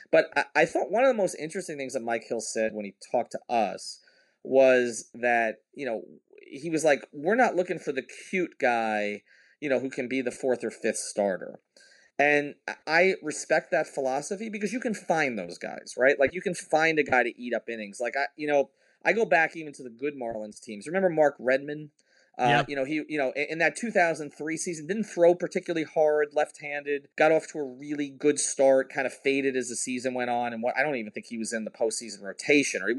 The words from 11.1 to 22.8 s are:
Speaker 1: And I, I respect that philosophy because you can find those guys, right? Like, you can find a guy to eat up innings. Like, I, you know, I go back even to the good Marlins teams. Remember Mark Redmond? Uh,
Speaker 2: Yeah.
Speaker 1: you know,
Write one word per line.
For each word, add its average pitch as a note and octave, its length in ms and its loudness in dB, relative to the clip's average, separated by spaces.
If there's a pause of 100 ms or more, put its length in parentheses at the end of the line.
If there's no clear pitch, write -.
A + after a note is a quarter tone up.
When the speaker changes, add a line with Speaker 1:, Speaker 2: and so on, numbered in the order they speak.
Speaker 1:
And D3 380 2 (120)
I, - 60 -8 (140)
I F3 340 4
respect D#3 480 -2
that D#3+ 160 2
philosophy D3 640 -4
because G3+ 240 -4
you B3+ 60 -4
can A3+ 160 -4
find D3+ 420 0
those F2 220 -10
guys, - 360 -12
right? B2+ 240 4
Like, C3+ 140 4
you F3+ 80 -8
can F3+ 140 -4
find D#3+ 420 2
a D3 60 2
guy B2+ 180 4
to A#2+ 180 -2
eat A#2+ 140 -6
up A2 160 -4
innings. G#2+ 320 -10
Like, A#2+ 160 -4
I, C#3 80 -2 (100)
you D3 120 -6
know, C#3+ 240 2 (340)
I F3+ 80 2
go A3 120 2
back E3 300 -2
even D#3 180 -12
to C#3+ 100 -18
the B2 80 -12
good C3+ 240 -6
Marlins A2+ 440 -8
teams. G#2 280 -14
Remember F#3 220 2
Mark D#3 280 4
Redmond? C#3+ 540 -2 (500)
Uh, B2 60 2
Speaker 2:
Yeah. C#3+ 200 4
Speaker 1:
you C#3+ 80 -8
know, C3+ 100 -2